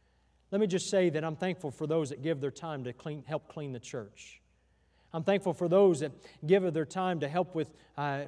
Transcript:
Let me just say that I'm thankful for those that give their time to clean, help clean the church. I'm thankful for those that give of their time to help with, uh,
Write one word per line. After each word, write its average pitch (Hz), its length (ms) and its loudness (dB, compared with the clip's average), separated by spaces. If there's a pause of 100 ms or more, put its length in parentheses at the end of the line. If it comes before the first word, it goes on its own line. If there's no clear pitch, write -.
(520)
Let 196 80 0
me 214 80 4
just 180 220 -2
say 185 220 4
that 151 120 -2
I'm 160 140 -4
thankful 175 340 -4
for 156 160 -6
those 156 220 0
that 135 120 -10
give 151 200 -2
their 139 100 -4
time 151 320 -10
to 123 80 -8
clean, 151 340 -12
help 151 220 -6
clean 147 240 -10
the 123 80 -10
church. - 600 -14 (720)
I'm 165 100 -4
thankful 190 300 2
for 175 160 -2
those 180 320 8
that 151 100 -4 (340)
give 185 200 6
of 170 80 0
their 156 100 -2
time 185 380 -2
to 143 80 -2
help 175 260 -2
with, 156 180 -4 (240)
uh, 143 300 -4